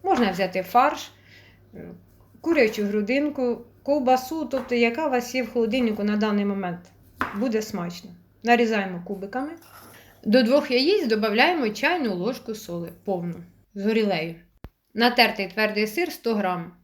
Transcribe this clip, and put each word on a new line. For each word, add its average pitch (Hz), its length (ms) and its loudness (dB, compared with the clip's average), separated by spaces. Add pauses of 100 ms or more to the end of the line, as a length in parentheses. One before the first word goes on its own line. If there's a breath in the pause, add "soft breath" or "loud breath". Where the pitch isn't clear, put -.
Можна 247 280 2
взяти 185 320 -2
фарш, 262 500 2 (640 soft breath)
е, 170 140 -14 (520)
курячу 240 440 2
грудинку, 247 800 -2 (180)
ковбасу, 269 600 0
тобто 247 300 -4
яка 233 320 2
у 277 40 0
вас 240 240 -2
є 254 80 0
в 226 100 -6
холодильнику 226 520 0
на 208 120 0
даний 208 280 2
момент. 196 340 -4 (580)
Буде 214 260 0
смачно. 175 480 -8 (320)
Нарізаємо 220 640 2
кубиками. 202 440 -8 (760 loud breath)
До 226 180 6
двох 277 280 4
яєць 294 360 2
додаємо 226 600 2
чайну 277 460 -2
ложку 214 400 -4
соли, 170 380 -10 (120)
повну, 175 300 -4 (400)
з 202 100 -8
горілею. 196 500 0 (600)
Натертий 220 540 2
твердий 208 380 -2
сир 339 260 -4
сто 226 220 -2
грам. 180 380 -2 (120)